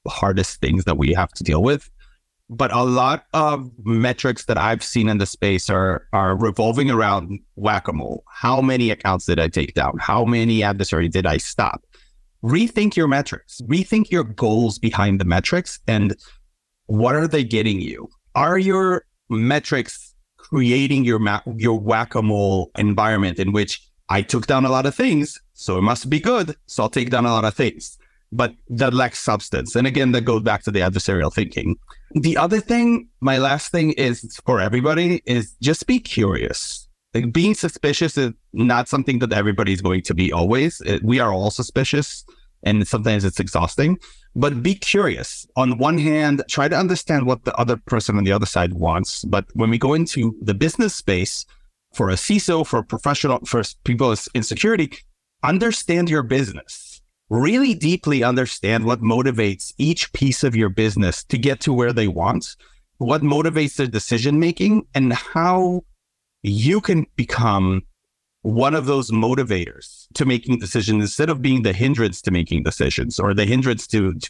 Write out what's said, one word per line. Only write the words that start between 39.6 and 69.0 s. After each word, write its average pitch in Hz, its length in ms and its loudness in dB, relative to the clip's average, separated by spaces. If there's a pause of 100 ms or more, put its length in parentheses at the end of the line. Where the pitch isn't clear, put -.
going 92 220 0
to - 100 -4
be 87 180 0
always. 113 540 0
It, - 180 -2
we 120 160 2
are 113 140 0
all 95 160 0
suspicious, - 720 -2 (380)
and 104 260 2
sometimes 107 380 0
it's 92 140 -2
exhausting. 101 580 0 (380)
But 127 260 0
be 185 140 0
curious. - 800 -2
On 123 240 0
one 151 180 2
hand, 151 500 2
try 143 200 0
to 156 100 0
understand 170 480 0
what 127 180 0
the - 120 -4
other 120 200 0
person 113 420 -2
on 98 60 2
the 92 80 2
other 101 140 2
side 87 280 -2
wants. 87 520 -2
But 104 280 -2
when 110 180 2
we 117 80 0
go 135 160 2
into 117 460 0
the 101 120 -2
business 160 400 0
space, - 500 -2 (500)
for 95 180 0
a - 20 2
ciso, 170 540 0
for 113 120 0
a 104 40 -2
professional, 143 600 -2
for 120 160 0
s-, - 220 -8
people 120 300 0 (220)
in 117 80 0
security, 160 480 0 (500)
understand 175 680 0
your 156 120 2
business. 117 800 -4 (280)
Really 214 440 2
deeply 151 480 0
understand 117 640 0
what 117 160 0
motivates 113 800 0
each 156 340 0
piece 135 300 0
of 127 120 2
your 110 140 2
business 101 560 0
to - 120 -2
get 127 240 0
to 147 120 0
where 123 180 2
they 117 160 0
want, 95 480 -2 (440)
what 135 240 0
motivates 151 540 0
their 135 100 0
decision-making, 151 1080 0
and 127 200 2
how 180 680 0 (600)
you 110 360 2
can 180 360 0
become 98 680 0 (600)
one 117 320 2
of 156 120 -2
those 135 260 0